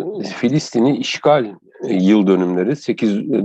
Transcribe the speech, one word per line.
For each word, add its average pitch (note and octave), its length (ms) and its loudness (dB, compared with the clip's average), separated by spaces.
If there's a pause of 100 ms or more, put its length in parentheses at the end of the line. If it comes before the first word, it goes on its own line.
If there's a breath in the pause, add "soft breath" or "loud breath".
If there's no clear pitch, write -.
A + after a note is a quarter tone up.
(240)
Filistin'i D3 720 -2
işgal, C3+ 480 0 (380)
e, A#2 100 -2
yıl F#2+ 340 4
dönümleri F#2 480 2
sekiz, A2 560 -2 (140)